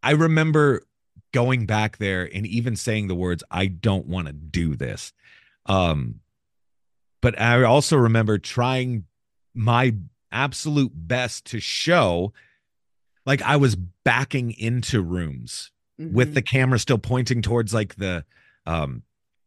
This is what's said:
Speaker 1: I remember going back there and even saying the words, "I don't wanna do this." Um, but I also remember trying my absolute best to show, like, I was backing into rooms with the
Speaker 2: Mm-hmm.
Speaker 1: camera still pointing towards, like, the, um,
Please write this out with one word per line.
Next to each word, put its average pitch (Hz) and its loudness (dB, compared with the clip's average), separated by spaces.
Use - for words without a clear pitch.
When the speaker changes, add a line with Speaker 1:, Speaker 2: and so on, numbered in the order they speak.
Speaker 1:
I 127 0
remember 156 4
going 127 0
back 107 0
there 95 -2
and 101 -6
even 117 -2
saying 107 -4
the 92 -2
words, 87 -2
"I 95 0
don't 95 -2
wanna 80 -6
do 78 -2
this." - -10
Um, 78 0
but 120 2
I 120 4
also 139 4
remember 113 4
trying 127 -2
my 120 2
absolute 139 -2
best 110 -6
to 113 -8
show, 107 0
like, 135 0
I 139 2
was 131 4
backing 120 -2
into 117 -2
rooms 82 -6
with 147 0
the 135 2
Speaker 2:
Mm-hmm. - -2
Speaker 1:
camera 127 2
still 113 0
pointing 123 -2
towards, 110 0
like, 110 -2
the, 92 -6
um, 73 -4